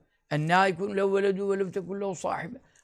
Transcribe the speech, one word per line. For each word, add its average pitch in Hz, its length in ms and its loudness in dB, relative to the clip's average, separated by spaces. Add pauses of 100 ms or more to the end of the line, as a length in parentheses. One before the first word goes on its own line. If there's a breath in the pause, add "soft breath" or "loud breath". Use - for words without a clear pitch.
(300)
"اَنَّا 170 400 4
يَكُنُ 196 240 -4
لَهُ 196 80 2
وَلَدٌ 196 360 2
وَلَمْ 196 340 -2
تَكُنْ 190 260 -6
لَهُ 196 220 -6
صَاحِبَةٌ." 175 360 -6 (260 soft breath)